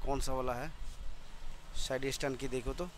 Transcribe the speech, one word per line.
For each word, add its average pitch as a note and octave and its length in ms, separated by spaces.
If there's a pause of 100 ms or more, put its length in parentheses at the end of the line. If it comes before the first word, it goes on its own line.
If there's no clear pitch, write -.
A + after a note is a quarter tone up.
कौन C3+ 160
सा C3+ 120
वाला B2+ 220
है C#3 160 (1080)
साइड C3 320
स्टैंड C3+ 280
की, C3 100
देखो B2+ 240
तो F3 260